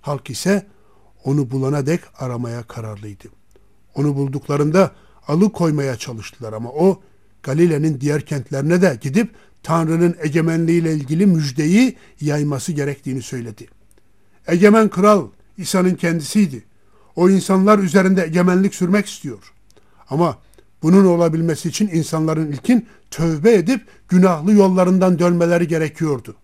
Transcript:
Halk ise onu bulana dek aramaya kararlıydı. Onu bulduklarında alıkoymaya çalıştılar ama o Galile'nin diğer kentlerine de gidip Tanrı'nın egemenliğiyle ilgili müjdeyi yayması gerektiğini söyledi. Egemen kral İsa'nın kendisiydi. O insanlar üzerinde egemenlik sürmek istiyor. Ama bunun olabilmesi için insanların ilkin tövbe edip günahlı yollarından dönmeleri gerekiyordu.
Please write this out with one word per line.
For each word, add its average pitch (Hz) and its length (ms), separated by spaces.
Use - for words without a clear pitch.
Halk 143 280
ise 185 380
onu 139 280
bulana 135 340
dek 170 160
aramaya 120 460
kararlıydı. 107 640
Onu 143 200
bulduklarında 143 760
alıkoymaya 151 680
çalıştılar 113 580
ama 117 160
o 170 320
Galile'nin 151 580
diğer 147 240
kentlerine 147 560
de 156 200
gidip 196 300
Tanrı'nın 165 560
egemenliğiyle 165 720
ilgili 156 320
müjdeyi 165 720
yayması 147 500
gerektiğini 139 500
söyledi. 117 460
Egemen 208 420
kral 196 380
İsa'nın 185 380
kendisiydi. 165 680
O 180 140
insanlar 196 500
üzerinde 185 440
egemenlik 180 520
sürmek 196 300
istiyor. - 480
Ama 156 280
bunun 190 220
olabilmesi 165 640
için 208 180
insanların 160 640
ilkin 226 360
tövbe 165 420
edip 202 320
günahlı 180 440
yollarından 185 680
dönmeleri 170 480
gerekiyordu. 151 760